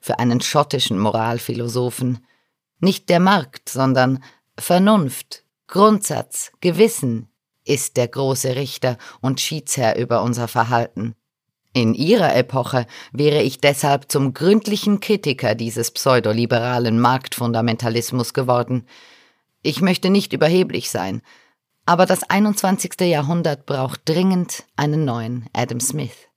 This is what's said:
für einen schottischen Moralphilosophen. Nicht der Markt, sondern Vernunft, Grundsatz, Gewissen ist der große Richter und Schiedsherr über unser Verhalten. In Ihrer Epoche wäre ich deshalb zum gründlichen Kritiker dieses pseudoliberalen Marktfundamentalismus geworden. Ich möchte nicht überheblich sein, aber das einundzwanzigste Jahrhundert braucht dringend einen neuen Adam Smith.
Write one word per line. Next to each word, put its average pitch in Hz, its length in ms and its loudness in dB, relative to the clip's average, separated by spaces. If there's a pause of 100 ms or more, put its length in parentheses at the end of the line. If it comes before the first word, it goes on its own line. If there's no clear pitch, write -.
für - 200 -4
einen 120 200 2
schottischen 143 580 0
Moralphilosophen. 120 1300 -2 (540)
Nicht - 300 0
der 175 100 4
Markt, 180 500 0
sondern 131 540 2 (340)
Vernunft, 185 880 0 (220)
Grundsatz, - 960 0
Gewissen 156 680 0 (360)
ist - 320 -2
der 123 100 2
große 131 480 -2
Richter 127 420 -4 (240)
und 131 200 -2
Schiedsherr 135 580 -2
über 117 240 0
unser 120 240 -2
Verhalten. 117 680 -2 (560)
In 113 220 2
Ihrer 175 400 2
Epoche 127 520 0 (260)
wäre 147 300 2
ich 131 180 -2
deshalb 143 500 2
zum 135 240 0
gründlichen 202 680 2
Kritiker 135 560 -2
dieses 113 340 -6
pseudoliberalen 117 1120 0
Marktfundamentalismus 117 1300 -2
geworden. 123 520 -2 (760)
Ich 131 200 -2
möchte 185 260 0
nicht 196 240 2
überheblich - 580 2
sein, 95 300 -6 (640)
aber 175 220 4
das 190 160 0
einundzwanzigste 196 840 0
Jahrhundert 160 640 0
braucht 135 420 -4
dringend 180 560 0 (120)
einen 151 280 0
neuen 117 480 -6
Adam 120 280 -4
Smith. - 560 -8